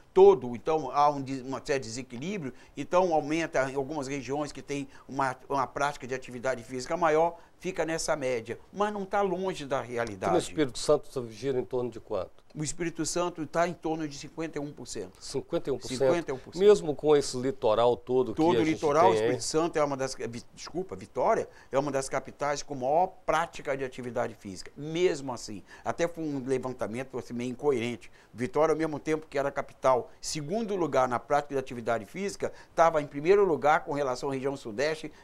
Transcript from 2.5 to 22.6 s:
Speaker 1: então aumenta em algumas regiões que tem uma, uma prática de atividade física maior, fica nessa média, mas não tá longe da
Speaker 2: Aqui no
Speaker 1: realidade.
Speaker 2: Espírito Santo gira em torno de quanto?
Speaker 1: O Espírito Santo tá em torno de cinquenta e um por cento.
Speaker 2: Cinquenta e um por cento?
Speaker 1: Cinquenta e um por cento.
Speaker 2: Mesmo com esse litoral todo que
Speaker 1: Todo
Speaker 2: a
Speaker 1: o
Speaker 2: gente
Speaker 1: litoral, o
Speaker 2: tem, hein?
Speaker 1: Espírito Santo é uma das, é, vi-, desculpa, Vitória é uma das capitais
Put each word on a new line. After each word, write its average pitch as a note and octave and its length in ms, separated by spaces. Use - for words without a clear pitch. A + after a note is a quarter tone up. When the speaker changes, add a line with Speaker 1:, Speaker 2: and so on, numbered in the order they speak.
Speaker 1:
então F3 380
aumenta D3 560
em C3+ 60
algumas C#3+ 320
regiões C#3 420
que C3+ 100
tem C#3+ 280
uma, C3 280
uma C#3 160
prática C#3+ 440
de B2+ 40
atividade B2 520
física C3 320
maior, E3 420
fica F3+ 260
nessa D#3+ 300
média, A#2 420
mas G#3 200
não G3 120
tá G3+ 180
longe F#3 420
da C3+ 140
Speaker 2:
Aqui A#2+ 100
no B2 60
Speaker 1:
realidade. G#2+ 440
Speaker 2:
Espírito - 380
Santo C3+ 540
gira B2+ 300
em - 40
torno B2 240
de A2 120
quanto? - 380
Speaker 1:
O D3+ 100
Espírito E3 400
Santo E3+ 420
tá E3+ 220
em E3+ 60
torno D#3+ 340
de C#3 80
cinquenta D#3 420
e - 20
um D3 120
por - 140
cento. F#2 340
Speaker 2:
Cinquenta - 480
e C#3 40
um B2 60
por - 80
cento? B2 120
Speaker 1:
Cinquenta D3 320
e C3+ 40
um B2 40
por - 140
cento. E3+ 80
Speaker 2:
Mesmo F3 340
com D3 200
esse C#3 220
litoral A#2+ 600
todo B2 360
que - 40
Speaker 1:
Todo D#3+ 220
Speaker 2:
a E3 40
Speaker 1:
o - 20
Speaker 2:
gente D#3 100
Speaker 1:
litoral, D#3 360
o - 20
Speaker 2:
tem, - 60
hein? G#2+ 80
Speaker 1:
Espírito B2 180
Santo D#3+ 320
é D3 80
uma C#3 120
das, C3 220
é, A#2 80
vi-, A#2 160
desculpa, F3+ 420
Vitória C3+ 520
é B2+ 80
uma C#3+ 140
das C3+ 160
capitais C#3+ 540